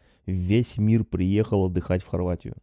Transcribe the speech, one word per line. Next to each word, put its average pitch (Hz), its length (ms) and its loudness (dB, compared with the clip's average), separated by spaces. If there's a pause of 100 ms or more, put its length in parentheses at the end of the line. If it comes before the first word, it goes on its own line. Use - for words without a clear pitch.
(260)
весь 95 520 0
мир 110 280 2
приехал 98 580 0
отдыхать 92 400 -2
в - 40 -20
Хорватию. 90 560 -6